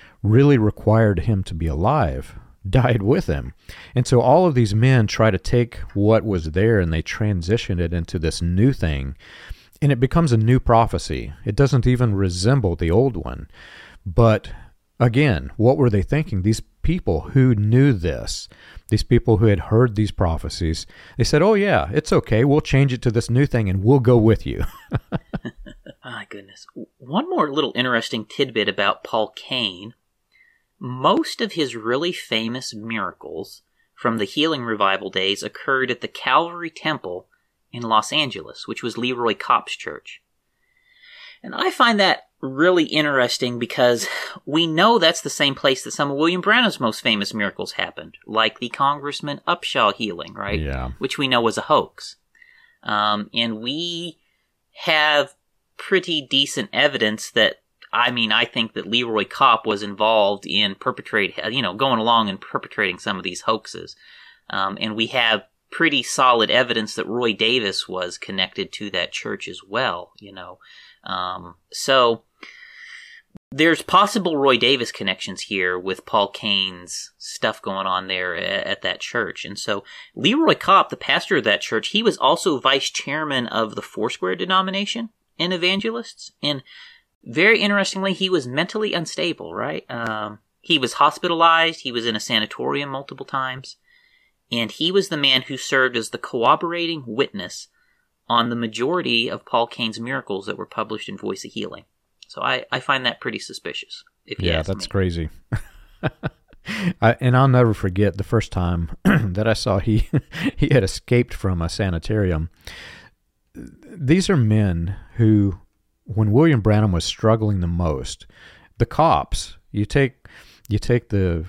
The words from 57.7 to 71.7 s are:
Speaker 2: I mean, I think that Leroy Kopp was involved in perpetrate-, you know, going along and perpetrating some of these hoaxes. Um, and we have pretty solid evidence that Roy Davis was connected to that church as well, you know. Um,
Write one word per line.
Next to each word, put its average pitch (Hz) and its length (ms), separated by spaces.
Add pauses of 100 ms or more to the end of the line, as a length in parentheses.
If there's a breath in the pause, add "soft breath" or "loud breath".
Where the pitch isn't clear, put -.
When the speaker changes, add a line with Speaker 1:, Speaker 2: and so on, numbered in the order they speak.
Speaker 2:
I 120 200
mean, 113 200
I 117 140
think 117 280
that 82 140
Leroy 113 380
Kopp 123 400
was 107 180
involved 104 640
in 101 300
perpetrate-, - 640 (120)
you 131 100
know, 90 120
going 120 260
along 113 300
and 95 100
perpetrating - 600
some 95 180
of 92 60
these 90 180
hoaxes. - 540 (540 loud breath)
Um, 98 300
and 107 160
we 113 120
have 113 360 (280)
pretty 147 320
solid 123 460
evidence 117 460
that - 120
Roy 117 260
Davis 110 540
was 90 300
connected 95 560
to 104 180
that 90 200
church - 360
as 90 160
well, 98 560
you 98 120
know. 92 280 (440 loud breath)
Um, 92 520 (160)